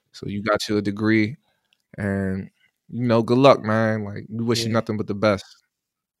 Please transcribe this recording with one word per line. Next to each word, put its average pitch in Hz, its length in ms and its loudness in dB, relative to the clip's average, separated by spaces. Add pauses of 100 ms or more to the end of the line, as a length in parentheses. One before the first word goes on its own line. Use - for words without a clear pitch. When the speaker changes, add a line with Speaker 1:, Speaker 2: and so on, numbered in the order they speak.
(120)
Speaker 1:
So - 160 -14
you 101 140 -6
got 104 260 -2
your 104 140 0
degree, 110 560 0 (640)
and, 98 500 -4 (400)
you 117 160 -6
know, 117 160 4
good 120 160 2
luck, 131 260 6
man. 110 400 0
Like, 101 240 -12
we 113 160 -6
wish 117 180 0
you 113 80 -2
Speaker 2:
Yeah. 110 40 -2
Speaker 1:
nothing 110 240 -2
but 104 80 -4
the 107 80 -6
best. 101 320 0 (760)